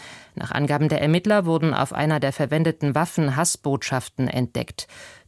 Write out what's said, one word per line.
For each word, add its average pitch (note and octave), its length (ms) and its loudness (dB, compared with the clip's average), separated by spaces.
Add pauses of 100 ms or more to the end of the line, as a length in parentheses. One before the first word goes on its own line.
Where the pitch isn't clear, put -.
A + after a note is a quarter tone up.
(340)
Nach - 160 -8
Angaben C#3+ 400 2
der D3+ 100 0
Ermittler F3+ 460 2
wurden D#3+ 260 2
auf - 220 0
einer D3+ 260 2
der C#3 140 0
verwendeten D3+ 600 0
Waffen D3+ 420 0
Hassbotschaften C3+ 920 -2
entdeckt. - 580 -4 (420)